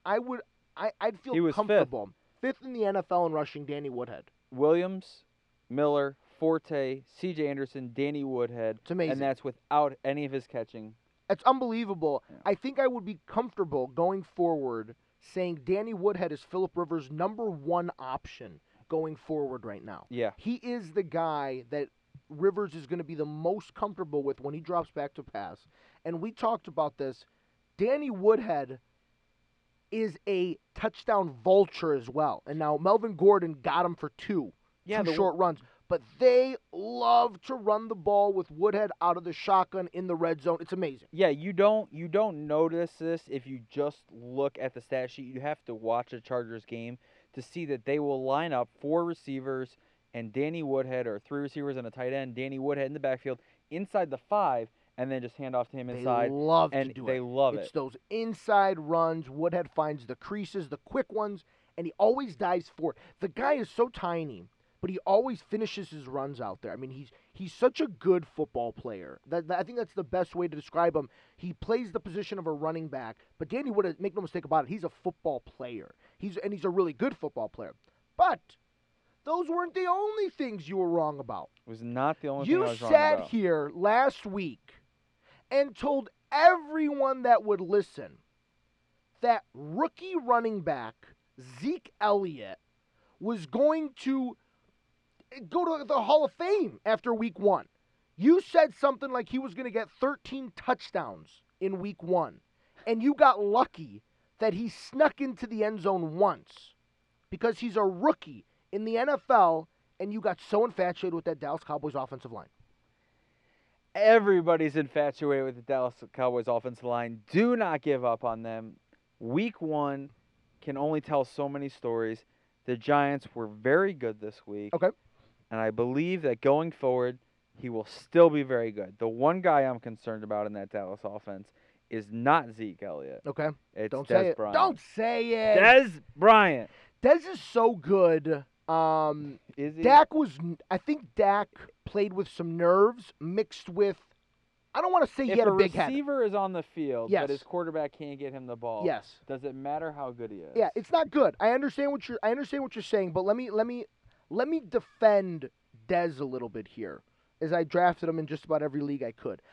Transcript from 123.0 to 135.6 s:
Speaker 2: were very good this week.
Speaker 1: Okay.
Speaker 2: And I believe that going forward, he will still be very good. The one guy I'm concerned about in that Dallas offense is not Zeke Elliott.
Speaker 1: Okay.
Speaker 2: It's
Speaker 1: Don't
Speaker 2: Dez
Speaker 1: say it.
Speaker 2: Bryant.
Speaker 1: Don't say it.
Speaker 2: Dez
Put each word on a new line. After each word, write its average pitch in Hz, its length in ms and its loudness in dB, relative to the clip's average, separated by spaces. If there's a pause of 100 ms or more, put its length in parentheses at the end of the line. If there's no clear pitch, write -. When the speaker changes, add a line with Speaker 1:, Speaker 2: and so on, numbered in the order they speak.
Speaker 2:
were 113 120 -6
very 135 460 2
good 113 280 -6
this 107 240 -14
week. 104 280 -8
Speaker 1:
Okay. 180 160 2 (600)
Speaker 2:
And 113 100 -4
I 110 120 0
believe 139 500 -2
that 127 180 0
going 151 320 2
forward, 127 460 -2 (400)
he 127 100 -12
will 113 180 -6
still - 440 6
be 147 140 2
very 120 280 0
good. 101 260 -10
The 113 120 -2
one 143 320 2
guy 156 220 4
I'm 127 160 -2
concerned 110 440 -10
about 104 240 -4
in 104 60 -8
that 101 180 -10
Dallas 101 320 -8
offense 101 460 -12 (400)
is 110 200 -8
not 127 360 2 (100)
Zeke 104 280 -12
Elliott. 69 440 -10
Speaker 1:
Okay. 151 220 -4 (240)
Speaker 2:
It's 107 180 -6
Speaker 1:
Don't 135 160 -8
Speaker 2:
Dez - 140 6
Speaker 1:
say 185 60 2
it. 170 100 0
Speaker 2:
Bryant. 104 160 -2
Speaker 1:
Don't 359 260 4 (160)
say 233 380 -2
it. 220 260 4
Speaker 2:
Dez 226 420 8 (140)